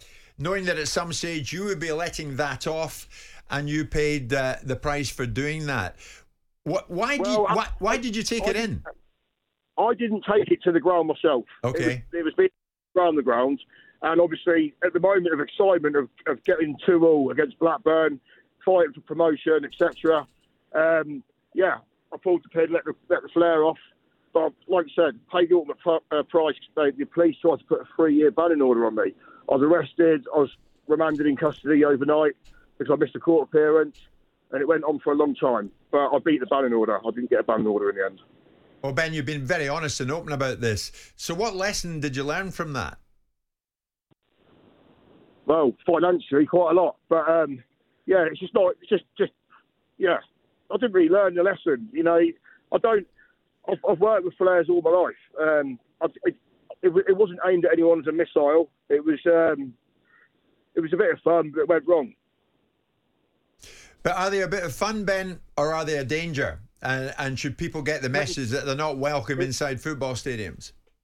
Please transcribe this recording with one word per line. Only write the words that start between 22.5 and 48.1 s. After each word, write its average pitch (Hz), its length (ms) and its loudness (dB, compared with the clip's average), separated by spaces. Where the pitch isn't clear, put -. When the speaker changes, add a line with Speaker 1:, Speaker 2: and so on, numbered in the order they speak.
Speaker 2:
let 165 120 -2
the, 151 100 -8
let 170 140 0
the - 60 -16
flare 165 360 2
off. 160 140 0
But 160 220 0
like 175 200 0
I - 80 -20
said, 139 260 2
paid 175 200 2
the 180 60 6
ultimate 151 280 -2
fu-, 165 160 2
uh, 151 140 0
price. 156 320 0
They, 147 160 2
the 139 140 -4
police 170 360 2
tried 160 180 2
to - 60 -20
put - 180 -2
a - 20 -16
three-year 151 340 4
banning 160 320 2
order 117 240 4
on 110 80 -2
me. 98 200 -2
I - 40 2
was 135 80 2
arrested. 156 720 2
I 151 40 2
was 139 120 2
remanded 151 380 0
in 143 100 2
custody 147 480 2
overnight 147 480 2
because 127 160 -2
I 139 40 4
missed 143 180 -2
a - 60 -12
court 160 280 2
appearance, 151 480 2
and 135 80 -4
it 139 60 -2
went 160 180 0
on 147 160 -2
for 147 120 -2
a 143 40 2
long 147 180 2
time. 113 360 -2
But 143 180 2
I 135 100 2
beat 151 220 0
the 123 60 -6
banning 135 260 0
order. 110 260 0
I 113 120 -4
didn't 120 200 -8
get 113 100 4
a 110 40 -4
banning 110 220 0
order 101 240 0
in 101 60 -6
the 98 100 -2
end. 95 140 -12
Speaker 1:
Well, 139 100 -6
Ben, 160 220 -4
you've 151 100 -6
been 143 200 -6
very 156 240 -2
honest 151 320 -6
and 127 120 -6
open 160 200 -8
about 135 280 -4
this. 110 320 -4
So - 180 -10
what 202 220 -4
lesson 185 420 -6
did 143 160 -6
you 139 80 -6
learn 170 280 -6
from 160 240 -8
that? 104 240 -8
Speaker 2:
Well, 147 260 2
financially, 160 600 2
quite 170 260 2
a - 20 4
lot. 185 220 2
But, 160 200 2
um, 147 360 0
yeah, 180 260 2